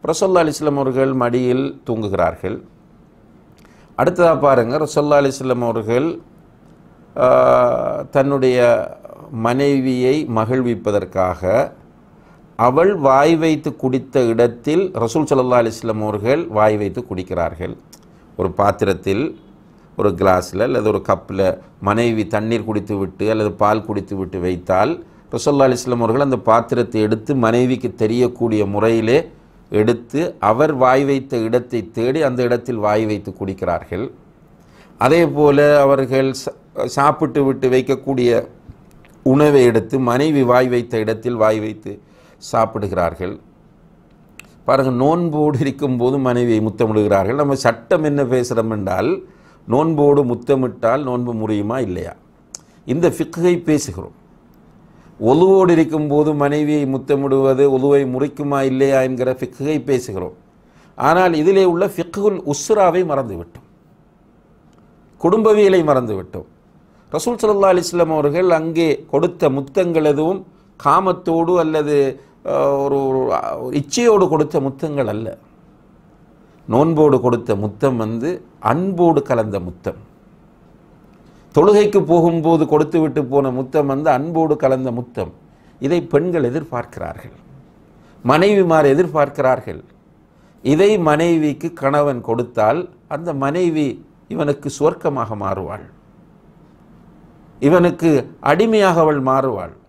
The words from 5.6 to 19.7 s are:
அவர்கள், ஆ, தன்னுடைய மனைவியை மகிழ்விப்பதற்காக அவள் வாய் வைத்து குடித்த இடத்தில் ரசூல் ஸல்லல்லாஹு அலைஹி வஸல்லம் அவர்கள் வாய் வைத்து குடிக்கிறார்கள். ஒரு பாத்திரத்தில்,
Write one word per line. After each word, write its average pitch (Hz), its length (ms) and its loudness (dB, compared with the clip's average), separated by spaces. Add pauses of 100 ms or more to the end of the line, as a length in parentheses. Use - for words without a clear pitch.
அவர்கள், 117 560 -2 (1000)
ஆ, 127 100 2 (840)
தன்னுடைய 127 760 2 (440)
மனைவியை 131 1040 0
மகிழ்விப்பதற்காக 104 1400 -2 (840)
அவள் 156 400 2
வாய் 143 400 4
வைத்து 156 400 -2
குடித்த 131 500 -2
இடத்தில் 120 680 0
ரசூல் 120 360 -2
ஸல்லல்லாஹு 127 320 2
அலைஹி 113 200 -2
வஸல்லம் 107 200 -4
அவர்கள் 107 460 -2
வாய் 107 300 2
வைத்து 101 320 -6
குடிக்கிறார்கள். 87 680 -6 (600)
ஒரு 92 140 -2
பாத்திரத்தில், 98 880 -2 (580)